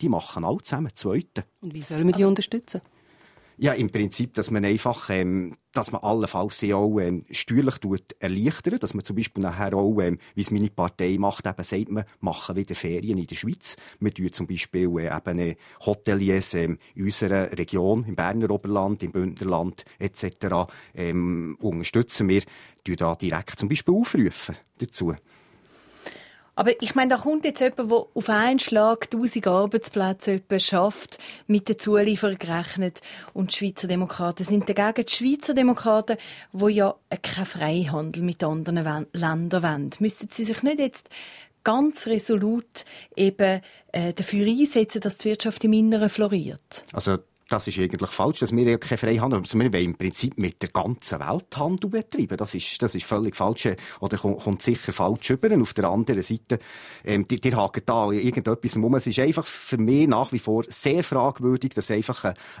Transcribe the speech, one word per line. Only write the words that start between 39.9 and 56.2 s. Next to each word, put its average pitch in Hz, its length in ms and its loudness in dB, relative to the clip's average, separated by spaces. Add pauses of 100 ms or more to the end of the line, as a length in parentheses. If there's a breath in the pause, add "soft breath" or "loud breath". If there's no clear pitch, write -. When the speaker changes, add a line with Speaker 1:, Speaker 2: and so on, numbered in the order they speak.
Speaker 3:
Müssten 208 320 -2
sie 233 100 -2
sich 226 220 -4
nicht 294 160 0
jetzt - 280 -2 (540 loud breath)
ganz 269 460 2
resolut 220 760 0 (300 loud breath)
eben, 190 460 2 (320 loud breath)
äh, 170 200 -2
dafür 202 320 0
einsetzen, 226 560 2
dass 202 180 -4
die - 100 -2
Wirtschaft 214 340 -2
im 220 120 6
Inneren 220 340 6
floriert? 196 840 -2
Speaker 1:
Also, 95 260 2 (320)
das 110 160 0
ist 95 120 -4
eigentlich 92 320 0
falsch, 127 300 0
dass 113 120 0
wir 117 120 4
ja 117 120 4
keinen 117 220 -2
Freihandel 113 400 2
haben. 90 60 -4
Also - 140 0
wir 120 140 4
wollen 90 120 2
im 87 120 -2
Prinzip 95 400 -4
mit 92 240 -4
der 92 80 -4
ganzen 95 500 -2
Welt 90 380 -6
Handel 185 320 -2
betreiben. 214 480 -4
Das - 180 -4
ist, - 280 -6
das - 120 0
ist 92 120 -6
völlig 107 300 0
falsch, 104 280 0
äh, 98 120 0 (240 loud breath)
oder 98 180 -2
kommt, 98 220 -2
kommt 101 200 -2
sicher 120 320 -2
falsch 101 380 0
über. 131 220 2
Und 151 100 6
auf 107 100 -2
der 95 160 0
anderen 104 340 2